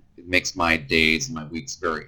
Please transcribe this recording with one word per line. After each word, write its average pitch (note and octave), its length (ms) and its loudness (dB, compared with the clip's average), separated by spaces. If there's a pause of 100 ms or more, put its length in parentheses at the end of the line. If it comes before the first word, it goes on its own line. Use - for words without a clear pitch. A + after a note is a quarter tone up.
(180)
it F2 80 -20
makes F2+ 300 0
my E2 220 2
days D#2+ 500 2
and D#2+ 80 -8
my D#2 100 -8
weeks D#2+ 300 -10
very D#2 320 -4